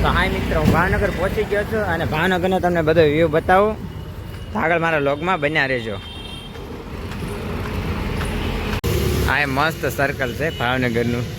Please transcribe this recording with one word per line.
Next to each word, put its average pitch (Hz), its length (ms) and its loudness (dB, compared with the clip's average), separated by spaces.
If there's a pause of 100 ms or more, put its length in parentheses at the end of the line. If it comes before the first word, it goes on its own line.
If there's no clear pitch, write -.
તો 147 120 2
હાય 180 200 2
મિત્રો, 165 260 0
હું 151 140 6
ભાવનગર 196 420 2
પહોંચી 196 340 0
ગયો 202 180 2
છું 220 220 0
અને 165 220 0
ભાવનગરનો 185 500 2
તમને 175 240 2
બધો 165 240 6
વ્યૂ 160 240 4
બતાવું. 196 400 4 (760)
તો - 120 -8
આગળ 165 220 2
મારા 160 180 2
વ્લોગમાં 151 400 0
બન્યા 147 280 2
રહેજો. 113 240 -2 (3250)
આ 131 120 2
એ 143 40 0 (100)
મસ્ત 151 260 0 (140)
સર્કલ 139 420 0
છે 147 80 0 (120)
ભાવનગરનું. 120 640 0 (140)